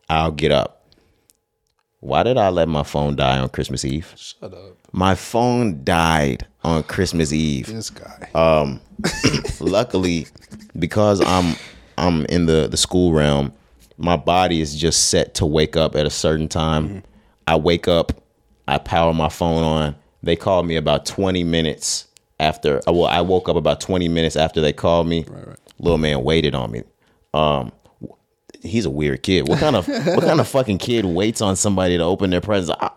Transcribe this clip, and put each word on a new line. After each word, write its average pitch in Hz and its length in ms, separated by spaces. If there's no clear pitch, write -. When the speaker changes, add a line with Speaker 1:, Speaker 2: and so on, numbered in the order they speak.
Speaker 1:
I'll 80 240
get 76 180
up." 71 220
Why 71 220
did 123 140
I 101 140
let 85 180
my 76 160
phone 73 320
die 67 220
on 65 100
Christmas 67 360
Eve? 69 320
Speaker 2:
Shut - 380
up. 92 220
Speaker 1:
My 185 240
phone 120 680
died 80 640
on 80 220
Christmas 82 480
Eve. 76 340
Speaker 2:
This 110 240
guy. - 440
Speaker 1:
Um, 78 460
<coughs> - 400
luckily, 92 640
because 101 440
I'm, 87 340
I'm 82 280
in 85 200
the, 80 220
the 71 80
school 90 360
realm, 71 400
my 87 180
body 87 440
is 76 160
just 78 320
set - 280
to 90 100
wake 78 300
up 78 200
at 76 100
a 76 40
certain 78 380
time. 78 400
Speaker 2:
Mm-hmm. 95 100
Speaker 1:
I 82 80
wake 85 320
up, 85 240
I 71 100
power 82 340
my 80 180
phone 82 340
on. 78 320
They 82 140
called 90 300
me 82 100
about 73 300
twenty 92 380
minutes 82 600
after. 76 380
Uh, 85 40
well, 85 140
I 85 160
woke 90 260
up 85 80
about 76 240
twenty 90 280
minutes 82 280
after 80 240
they 76 120
called 85 340
me. 82 220
Speaker 2:
Right, - 200
right. - 100
Speaker 1:
Little 85 200
man 76 260
waited 76 300
on 60 180
me. 58 100
Um, 73 380
he's 107 180
a 78 60
weird 69 320
kid. 85 260
What 92 100
kind 151 180
of, 90 120
what 254 340
kind 156 180
of 110 80
Speaker 2:
<laughs> - 80
Speaker 1:
fucking 107 220
kid 113 260
waits 98 360
on 95 160
somebody 92 400
to 82 80
open 95 260
their 90 100
presents? 92 420
I, - 140